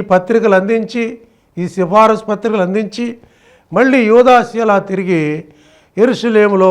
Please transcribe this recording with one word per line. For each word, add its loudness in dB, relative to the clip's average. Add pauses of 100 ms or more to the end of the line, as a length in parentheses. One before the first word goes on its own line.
(120)
పత్రికలు 2
అందించి, -4 (540)
ఈ -6 (120)
సిఫారసు 2
పత్రికలు -4
అందించి, -6 (640)
మళ్ళీ 2 (120)
యూదా, 6 (120)
శీల -2 (180)
తిరిగి -2 (760)
యెరూషలేములో 2